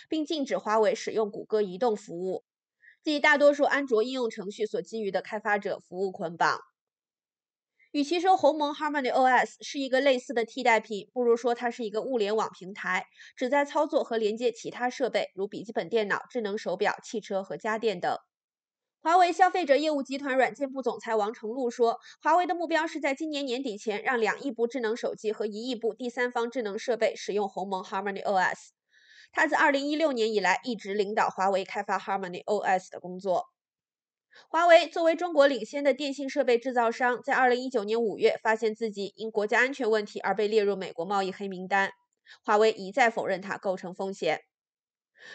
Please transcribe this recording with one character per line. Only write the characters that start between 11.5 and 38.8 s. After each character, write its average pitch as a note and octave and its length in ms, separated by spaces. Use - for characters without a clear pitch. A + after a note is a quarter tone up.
它 A#3+ 160
是 A#3+ 160
一 G3+ 60
个 G#3 100
物 B3 160
联 G#3 180
网 G#3 220
平 F#3 160
台， F#3 320
旨 B3+ 120
在 C#4+ 160
操 D4 220
作 D4 180
和 A#3 140
连 A3 180
接 A#3 160
其 - 200
他 B3 180
设 A#3+ 220
备， - 240
如 F#3+ 120
笔 - 160
记 A3 80
本 F#3+ 160
电 G#3+ 200
脑、 F3+ 240
智 B3 100
能 G#3 160
手 F#3 180
表、 F#3+ 280
汽 A3 180
车 G3 220
和 D3+ 120
家 A3 220
电 G#3+ 240
等。 C#3+ 160
华 E4+ 120
为 F4+ 160
消 F#4 160
费 F4+ 160
者 C4 100
业 D4+ 160
务 C#4+ 100
集 C4+ 160
团 C4+ 200
软 A#3+ 180
件 C4+ 160
部 C4+ 100
总 A#3 160
裁 A3+ 160
王 G#3+ 200
成 A3 160
禄 B3 200
说， A#3 300
华 D#4+ 160
为 F4+ 100
的 F4 80
目 E4+ 120
标 D#4+ 200
是 D#4+ 140
在 C#4+ 120
今 D#4 160
年 C#4+ 160
年 B3+ 160
底 A3 160
前 G#3 240
让 B3+ 160
两 G#3 220
亿 C#4 100
部 A#3 160
智 B3 140
能 A3 160
手 A3+ 180
机 G#3+ 200
和 G#3+ 120
一 G#3+ 220
亿 C4 80
部 G#3+ 180
第 B3 160
三 B3 220
方 A#3+ 180
智 B3 120
能 G#3 180
设 A#3 160
备 A3 180
使 G#3+ 200
用 G3+ 160
鸿 G3 180
蒙 F#3+ 160
Harmony G3 400
O G#3 100
S。 - 380
他 - 120
自 D4 100
二 D4+ 180
零 C#4 160
一 D4+ 80
六 D4+ 160
年 A3+ 180
以 G#3 80
来 F3+ 240
一 B3+ 100
直 G3 200
领 G#3 200
导 G3 160
华 F#3+ 200
为 F#3+ 160
开 G#3 180
发 G3 160
Harmony F#3+ 460
O G3+ 140
S F#3 300
的 - 120
工 F3+ 180
作。 F#3+ 300
华 E4 200
为 E4+ 200
作 E4+ 160
为 E4 140
中 E4+ 160
国 C#4+ 140
领 A#3 180
先 C#4+ 180
的 C#4 100
电 C#4 200
信 C4+ 160
设 C4+ 160
备 A#3+ 120
制 B3+ 140
造 A#3 180
商， A#3+ 320
在 C4 120
二 B3+ 160
零 B3 120
一 C4 80
九 A3+ 140
年 A3+ 180
五 A3 160
月 - 240
发 A3+ 140
现 A3 180
自 A3+ 160